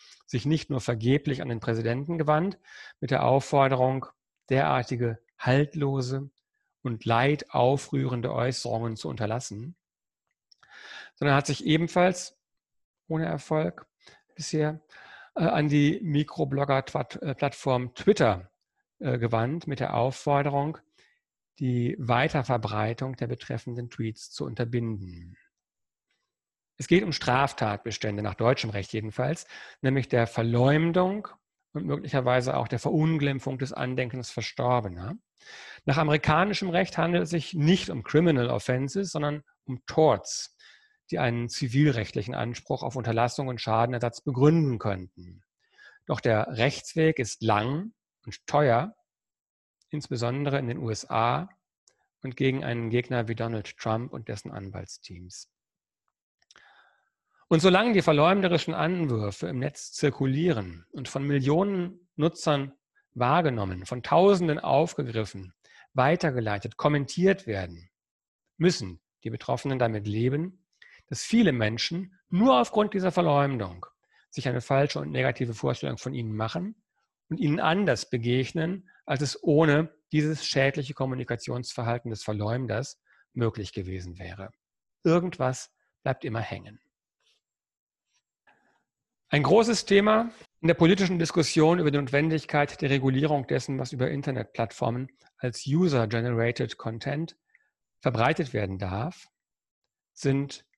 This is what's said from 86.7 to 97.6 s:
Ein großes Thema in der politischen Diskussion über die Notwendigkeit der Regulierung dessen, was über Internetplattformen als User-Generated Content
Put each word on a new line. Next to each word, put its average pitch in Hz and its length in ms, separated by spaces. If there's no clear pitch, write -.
Ein 147 140
großes 214 420
Thema 214 460
in 160 60
der 165 80
politischen 180 420
Diskussion 165 600
über 156 100
die 143 80
Notwendigkeit 143 840
der 139 100
Regulierung 135 560
dessen, 135 320
was 123 120
über 127 200
Internetplattformen 127 960
als - 280
User-Generated 120 1120
Content 143 580